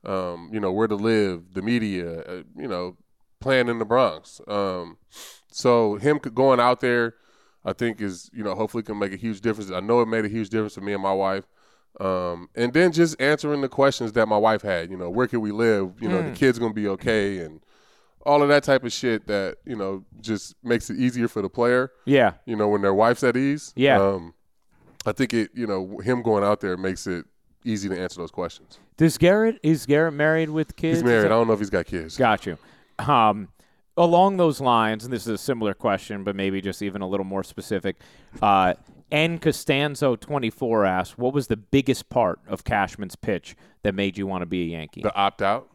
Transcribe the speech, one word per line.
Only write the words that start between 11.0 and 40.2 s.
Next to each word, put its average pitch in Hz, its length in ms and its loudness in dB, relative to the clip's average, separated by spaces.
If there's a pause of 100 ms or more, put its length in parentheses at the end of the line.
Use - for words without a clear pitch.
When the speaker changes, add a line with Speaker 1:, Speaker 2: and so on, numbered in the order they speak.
Speaker 1:
my 98 120 0
wife. 95 300 -2 (540)
Um, 90 560 -4
and 123 180 0
then 170 200 4
just 160 280 2
answering 147 400 0
the 135 80 -2
questions 131 440 0
that 113 140 2
my 107 100 2
wife 110 260 2
had, 90 280 -2
you 92 60 -10
know, 90 120 -8
where 117 180 0
can 117 140 -4
we 104 120 -4
live? 104 480 0
You 113 100 -4
know, 92 120 0
the 151 80 -4
Speaker 2:
Mm. - 60 -12
Speaker 1:
kid's 123 220 4
gonna 113 160 -2
be 104 140 -2
okay, 101 500 -2
and 80 220 -12 (680)
all 147 160 4
of 143 60 2
that 143 160 4
type 131 200 2
of 117 80 -6
shit 117 360 -2
that, 98 360 -2
you 123 120 -10
know, 98 280 -6 (160)
just 107 340 -6 (100)
makes 117 260 -2
it 95 80 -6
easier 120 300 0
for - 120 -4
the 98 80 -4
player. 123 440 0 (120)
Speaker 2:
Yeah. 127 280 4 (140)
Speaker 1:
You 113 100 -4
know, 104 120 2
when 104 140 2
their 98 120 4
wife's 113 280 4
at 120 140 2
ease. 139 400 -4
Speaker 2:
Yeah. 127 240 6
Speaker 1:
Um, 95 340 0 (720)
I 107 60 -2
think 127 200 -2
it, 113 220 0
you 120 120 -6
know, 98 340 -6
him 120 220 -2
going 107 200 2
out 104 180 2
there 92 160 -2
makes 95 300 -4
it 87 200 -6 (380)
easy 101 240 -4
to 92 100 -4
answer 90 220 -8
those 82 100 -8
questions. - 480 -10 (180)
Speaker 2:
Does 160 220 2
Garrett, 214 440 4
is 156 240 0
Garrett 151 280 2
married 156 360 0
with 156 240 -4
kids? 160 240 0
Speaker 1:
He's 165 60 -2
married. 120 140 4
Speaker 2:
Is 107 60 6
that 101 80 4
Speaker 1:
I 113 40 4
don't 117 100 4
know 113 60 2
if 104 60 2
he's 101 120 -4
got 90 160 0
kids. 82 300 -8
Speaker 2:
Got 113 300 2
you. 85 100 -8 (420)
Um, 107 500 2 (480)
along 175 420 4
those 160 220 2
lines, 110 440 2
and 127 80 -8
this 107 100 -6
is 113 60 -8
a 104 100 -2
similar 110 360 -2
question, 98 500 -4
but 98 100 -4
maybe 98 260 -2
just 92 200 -6
even 101 220 -6
a 92 40 -6
little 95 200 -4
more 95 160 -6
specific, - 540 -6 (440)
uh, 95 340 4 (360)
N 160 280 0
Costanzo 143 800 -2
twenty-four 113 640 -2